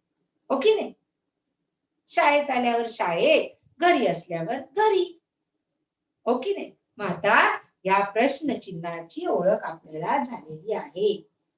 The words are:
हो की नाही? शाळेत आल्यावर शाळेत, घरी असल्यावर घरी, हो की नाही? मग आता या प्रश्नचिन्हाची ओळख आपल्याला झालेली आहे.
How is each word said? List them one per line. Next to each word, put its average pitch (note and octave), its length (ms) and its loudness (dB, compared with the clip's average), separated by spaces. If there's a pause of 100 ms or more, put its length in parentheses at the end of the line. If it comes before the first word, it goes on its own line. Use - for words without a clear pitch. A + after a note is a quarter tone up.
(480)
हो B3+ 100 0
की G#4+ 160 6
नाही? - 180 -4 (1120)
शाळेत D4 440 4
आल्यावर A#3+ 380 0
शाळेत, G#3+ 640 2 (280)
घरी D#4 280 4
असल्यावर E3+ 520 -4
घरी, G4 640 0 (1080)
हो B3 120 0
की G4+ 160 -4
नाही? C4 180 -12 (240)
मग G3+ 100 -8
आता A3 520 2 (260)
या G3 200 2
प्रश्नचिन्हाची G3 1200 -4
ओळख G#3 360 0
आपल्याला E3 600 -6
झालेली G#3+ 500 -10
आहे. - 560 -4 (300)